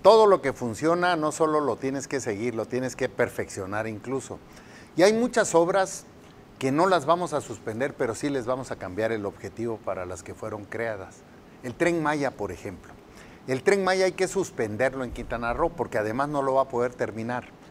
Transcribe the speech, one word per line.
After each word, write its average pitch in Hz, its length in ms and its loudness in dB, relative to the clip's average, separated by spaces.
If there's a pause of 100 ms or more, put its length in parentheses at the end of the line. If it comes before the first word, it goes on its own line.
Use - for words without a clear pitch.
Todo 220 240 10
lo 185 160 6
que 135 100 0
funciona 165 640 0
no 151 160 0
solo 156 280 2
lo 127 160 0
tienes 135 300 -4
que 139 140 -4
seguir, 113 340 -4
lo 110 120 -4
tienes 123 280 -4
que 127 140 -2
perfeccionar 104 800 -4
incluso. 113 500 -8 (560)
Y 160 80 4
hay 214 120 8
muchas 233 400 0
obras 185 500 2 (540)
que 131 120 0
no 156 160 4
las 170 200 4
vamos 170 260 2
a 143 80 0
suspender, 117 540 -6
pero 113 200 -2
sí 143 140 -4
les 135 160 -2
vamos 127 260 -4
a 113 60 -6
cambiar 98 340 -2
el 107 140 -2
objetivo 107 540 -6
para 92 260 -6
las 90 180 -10
que 98 120 -14
fueron 104 320 -10
creadas. 107 500 -8 (460)
El 123 120 -10
Tren 170 280 2
Maya, 143 300 0
por 98 200 -6
ejemplo. 90 400 -14 (560)
El 131 140 -2
Tren 196 200 4
Maya 190 220 2
hay 185 80 2
que 185 160 0
suspenderlo 131 760 -2
en 117 100 -6
Quintana 117 420 -4
Roo 160 160 0
porque 120 260 -4
además 110 320 0
no 147 140 -2
lo 135 120 0
va 135 80 4
a 131 60 0
poder 123 240 0
terminar. 117 540 -6 (240)